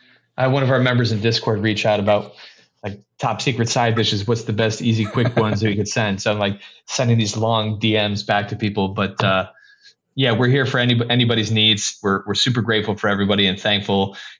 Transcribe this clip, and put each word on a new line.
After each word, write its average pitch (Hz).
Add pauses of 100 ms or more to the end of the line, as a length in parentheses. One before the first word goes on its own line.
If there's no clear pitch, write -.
(380)
I 127
had 131
one 139
of 127
our 131
members 123
in 104
Discord 110
reach 104
out 104
about, 104 (500)
like, 98 (200)
top 113
secret 120
side 117
dishes. 104
What's 117
the 110
best, 107
easy, 113
quick 117
<laughs> -
ones 107
that 110
we 101
could 101
send? 104
So 110
I'm, 104
like, 101 (280)
sending 120
these 107
long 110
D 107
Ms 104
back 101
to 107
people. 101
But, 98
uh, 95 (680)
yeah, 127
we're 123
here 135
for 131
any, 123 (100)
anybody's 117
needs. 107
We're, 98
we're 98
super 120
grateful 104
for 107
everybody 101
and 92
thankful 101 (220)